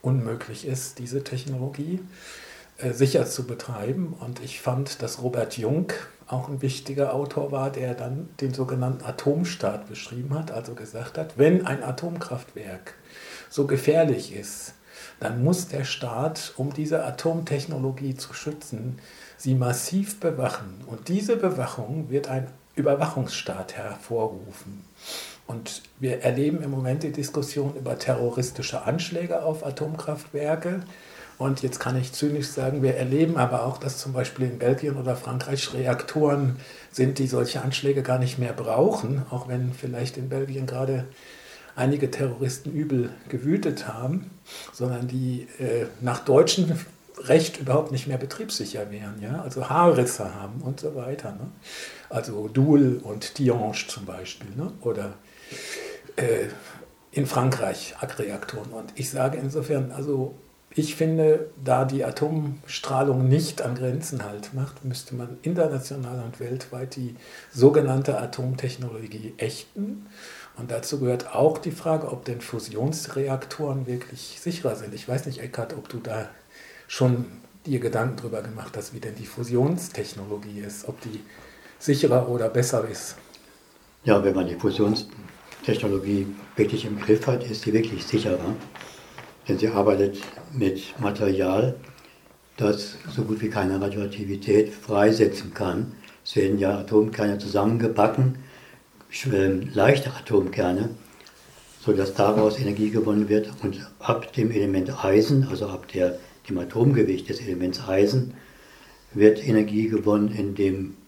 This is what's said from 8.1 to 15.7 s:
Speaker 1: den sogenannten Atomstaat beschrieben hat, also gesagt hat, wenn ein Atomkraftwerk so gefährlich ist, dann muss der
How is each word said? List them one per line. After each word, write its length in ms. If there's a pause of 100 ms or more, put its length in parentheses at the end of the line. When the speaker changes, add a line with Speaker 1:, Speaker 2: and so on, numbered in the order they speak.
Speaker 1:
den 140
sogenannten 500
Atomstaat 840
beschrieben 480
hat, 140
also 220
gesagt 440
hat, 200
wenn 280
ein 180
Atomkraftwerk 1080 (560)
so 180
gefährlich 680
ist, 400 (460)
dann 240
muss 240
der 160